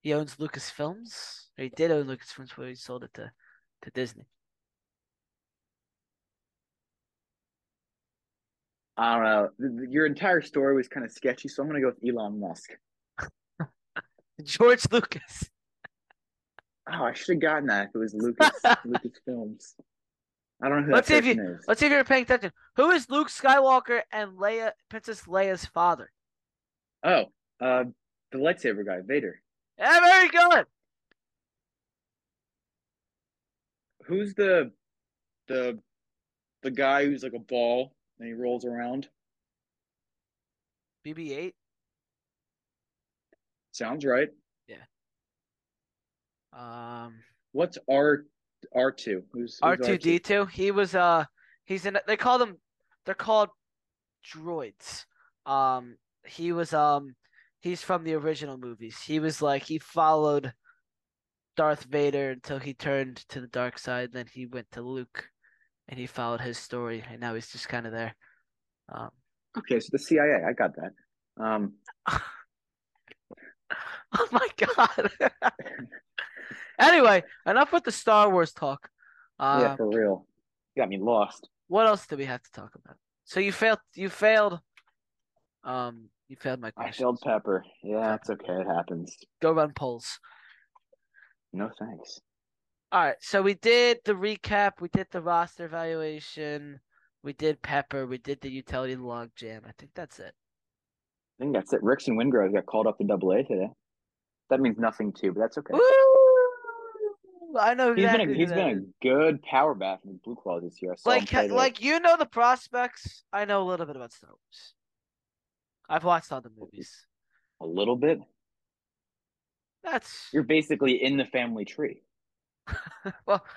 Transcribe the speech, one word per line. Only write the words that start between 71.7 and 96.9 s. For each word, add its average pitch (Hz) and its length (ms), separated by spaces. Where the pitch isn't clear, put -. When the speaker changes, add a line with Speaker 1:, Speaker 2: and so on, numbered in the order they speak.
Speaker 1:
<laughs> - 140
Oh 466 180
my 494 240
God. - 540
<laughs> - 100
Anyway, 247 440
enough 254 260
with 349 120
the 233 80
Star 208 380
Wars 175 220
talk. 139 360
Speaker 2:
Yeah, 135 60
Speaker 1:
Uh, - 40
Speaker 2:
for 110 120
real. 104 380
You 135 80
got 107 60
me 98 100
lost. 104 500
Speaker 1:
what 214 180
else 214 200
do 156 100
we 139 80
have 127 180
to - 100
talk - 220
about? - 220
So - 160
you 202 120
failed, 220 260
you 190 140
failed, 208 520
um, 123 440
you 135 80
failed 127 240
my 117 80
Speaker 2:
I - 20
Speaker 1:
questions. 117 280
Speaker 2:
failed 123 260
Pepper. 107 400
Yeah, 104 200
Speaker 1:
Failed 107 180
Speaker 2:
it's - 100
okay. 92 320
It 92 40
happens. 85 500
Speaker 1:
Go 160 100
run 151 220
polls. 123 440
Speaker 2:
No, 101 260
thanks. - 420
Speaker 1:
All 180 140
right, 139 160
so 196 220
we 196 120
did 240 500
the 214 100
recap, 202 640
we 175 80
did 190 220
the 180 100
roster 170 460
evaluation, 151 1120